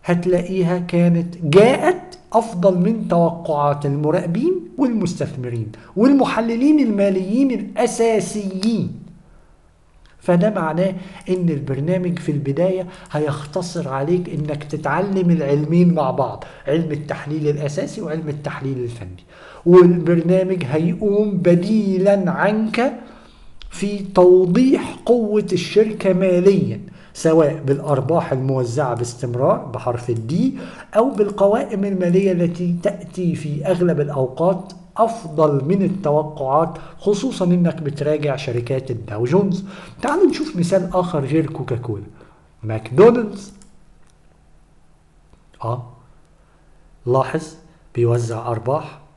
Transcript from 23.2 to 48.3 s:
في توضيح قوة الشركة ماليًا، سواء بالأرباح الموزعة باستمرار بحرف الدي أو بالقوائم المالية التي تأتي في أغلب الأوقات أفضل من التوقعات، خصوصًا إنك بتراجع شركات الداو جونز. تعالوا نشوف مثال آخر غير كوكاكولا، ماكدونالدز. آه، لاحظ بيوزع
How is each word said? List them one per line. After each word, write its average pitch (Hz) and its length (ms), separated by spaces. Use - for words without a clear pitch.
في 202 280
توضيح 185 960
قوة 214 460
الشركة 202 600
ماليًا، 180 680
سواء 151 520
بالأرباح 139 680
الموزعة 131 600
باستمرار 120 640
بحرف 117 540
الدي 143 440
أو 247 140
بالقوائم 202 760
المالية 185 480
التي 170 500
تأتي 180 520
في - 320
أغلب 175 340
الأوقات 143 720
أفضل 151 600
من 196 180
التوقعات، 151 960
خصوصًا 208 460
إنك 175 380
بتراجع 143 540
شركات 127 540
الداو 107 340
جونز. 185 400
تعالوا 330 240
نشوف - 300
مثال 175 380
آخر 170 300
غير 147 260
كوكاكولا، 113 540
ماكدونالدز. 190 880
آه، 120 180
لاحظ 131 360
بيوزع 117 520